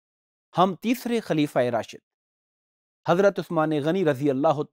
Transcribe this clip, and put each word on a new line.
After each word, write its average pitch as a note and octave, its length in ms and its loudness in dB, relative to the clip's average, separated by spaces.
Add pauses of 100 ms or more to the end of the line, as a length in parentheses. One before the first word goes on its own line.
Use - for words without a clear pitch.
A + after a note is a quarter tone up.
(540)
हम F#3 280 2
तीसरे A#3 400 -2
खलीफा D3 480 0
राशिद A2 300 -6 (1040)
हज़रत F#3+ 340 2
उस्मान D#3 420 -2
गनी E3+ 220 0
रज़ी D3 260 0
अल्लाह C#3+ 320 0 (100)